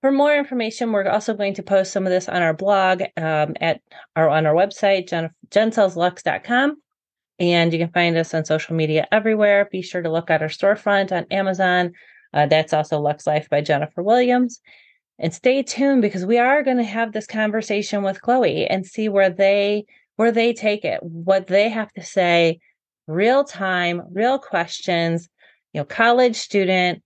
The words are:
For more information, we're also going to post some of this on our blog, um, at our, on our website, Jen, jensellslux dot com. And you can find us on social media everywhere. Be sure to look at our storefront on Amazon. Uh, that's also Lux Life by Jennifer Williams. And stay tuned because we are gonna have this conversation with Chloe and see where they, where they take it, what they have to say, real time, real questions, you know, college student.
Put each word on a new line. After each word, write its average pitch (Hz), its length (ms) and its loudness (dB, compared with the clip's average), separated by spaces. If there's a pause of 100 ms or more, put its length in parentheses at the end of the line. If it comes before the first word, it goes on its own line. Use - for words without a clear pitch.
For 269 100 2
more 285 260 4
information, 233 560 -4
we're 196 160 0
also 214 260 -2
going 202 200 -4
to 196 80 -10
post 190 300 0
some 190 140 -2
of 185 40 0
this 185 180 0
on 175 140 -2
our 165 120 2
blog, 190 480 0 (140)
um, 156 440 -2
at 165 200 -2 (360)
our, 160 120 4
on 156 180 2
our 151 80 4
website, 196 540 0
Jen, 165 220 -6 (200)
jensellslux 190 720 0
dot - 220 -4
com. 269 320 0 (640)
And 170 340 2
you 165 60 -2
can 170 140 -4
find 170 240 2
us 165 180 -2
on 160 100 -2
social 156 300 -4
media 156 380 0
everywhere. 208 580 2
Be 185 120 -8
sure 180 200 -8
to 170 80 -4
look 165 200 -4
at 156 120 2
our 156 60 -4
storefront 202 640 0
on 170 180 -4
Amazon. 185 640 0 (400)
Uh, 147 140 2
that's 156 260 0
also 151 260 0
Lux 147 280 -2
Life 151 220 -2
by 147 120 0
Jennifer 151 420 -2
Williams. 247 580 2 (600)
And 165 140 -4
stay 262 300 0
tuned 269 360 0
because 202 240 -2
we 226 140 2
are 269 240 2
gonna 247 220 0
have 220 280 -4
this 220 140 -8
conversation 208 800 -4
with 190 160 -4
Chloe 240 480 0
and 190 180 -2
see 214 220 -6
where 196 220 2
they, 202 540 0 (300)
where 226 160 2
they 233 220 0
take 214 320 -2
it, 113 180 -4
what 170 460 -2
they 202 200 2
have 220 260 -6
to 180 100 -16
say, 170 560 2 (480)
real 220 340 2
time, 180 600 -2 (100)
real 240 260 0
questions, 170 920 -2 (440)
you 156 80 -6
know, 143 40 -4
college 240 520 2
student. 185 680 0